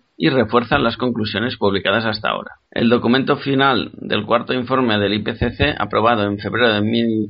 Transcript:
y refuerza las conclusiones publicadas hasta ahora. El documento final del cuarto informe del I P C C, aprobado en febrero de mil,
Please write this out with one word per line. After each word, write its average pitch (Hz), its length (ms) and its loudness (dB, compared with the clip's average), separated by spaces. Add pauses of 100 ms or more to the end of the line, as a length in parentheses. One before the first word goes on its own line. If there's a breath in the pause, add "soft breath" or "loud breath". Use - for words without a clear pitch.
(160)
y - 140 2
refuerza 120 500 2
las 117 160 0
conclusiones 117 640 -2
publicadas 98 480 0
hasta 104 240 -2
ahora. 50 220 -6 (200)
El - 160 0
documento 123 480 2
final 135 600 0
del - 280 -4
cuarto 110 300 0
informe 123 440 0
del 101 180 2
I 107 40 0
P 117 160 -6
C 120 160 -2
C, 143 260 -2
aprobado 107 460 2
en 101 160 -2
febrero 110 340 2
de 104 80 2
mil, 113 480 0